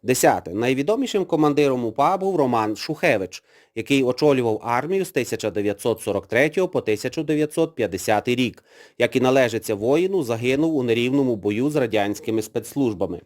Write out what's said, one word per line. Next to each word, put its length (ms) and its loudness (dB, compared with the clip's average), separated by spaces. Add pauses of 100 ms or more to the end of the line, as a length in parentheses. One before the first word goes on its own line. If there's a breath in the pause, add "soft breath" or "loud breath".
Десяте. 520 2
Найвідомішим 680 0
командиром 600 2
упа 320 0
був 200 -2
Роман 400 0
Шухевич, 680 -2 (300 soft breath)
який 280 0
очолював 640 2
армію 400 -2
з 60 -10
тисяча 400 -2
дев'ятсот 500 -2
сорок 260 -4
третього 420 0
по 120 -2
тисяча 420 -4
дев'ятсот 520 -2
п'ятдесятий 600 0
рік. 300 -2 (340 loud breath)
Як 180 0
і 40 4
належиться 540 2
воїну, 480 0
загинув 540 0
у 60 0
нерівному 540 2
бою 340 0
з 60 -4
радянськими 680 0
спецслужбами. 840 -4